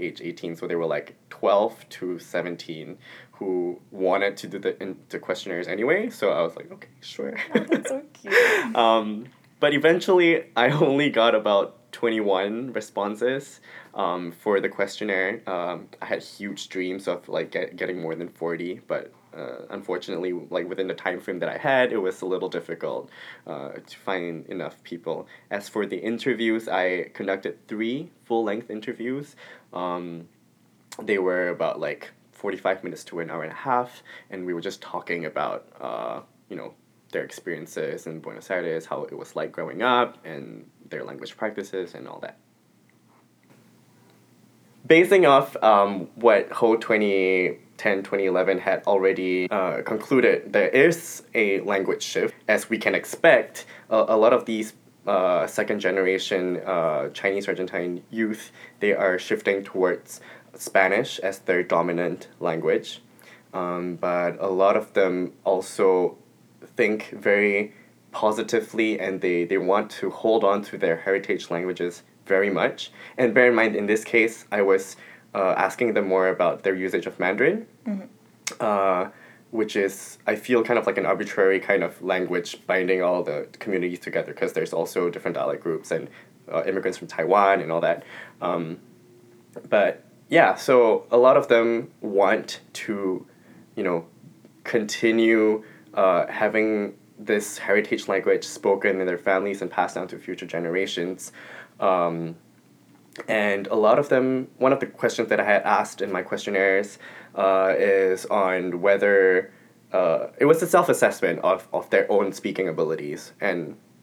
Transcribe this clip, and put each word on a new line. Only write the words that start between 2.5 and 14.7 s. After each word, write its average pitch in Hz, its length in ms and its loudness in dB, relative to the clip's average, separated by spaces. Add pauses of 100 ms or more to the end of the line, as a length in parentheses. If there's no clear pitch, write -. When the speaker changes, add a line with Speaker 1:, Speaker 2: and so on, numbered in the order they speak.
Speaker 1:
who 90 480 -4 (120)
wanted 98 460 0
to 98 100 -12
do 98 100 -10
the, 95 240 -4
in, 95 140 -10 (140)
the 90 100 -6
questionnaires 87 480 -6
anyway. 147 420 -2
So 98 220 0
I 80 100 2
was 82 140 -4
like, - 160 -16
"Okay, - 160 -20 (120)
sure." - 360 -10 (180)
Speaker 2:
Oh, 233 60 4
that's - 280 -2
so 269 200 -6
Speaker 1:
<laughs> - 40 -20
Speaker 2:
cute. 392 220 -6 (400)
Speaker 1:
Um, 113 520 2 (340)
but 147 120 2
eventually, 170 760 4 (100)
I 120 140 4
<laughs> 151 160 2
only 143 240 2
got 113 260 4
about 104 560 0
twenty-one 110 800 -2
responses, 110 880 -4 (340)
um, 90 380 -4
for 101 260 0
the 87 100 -2
questionnaire. 101 800 -4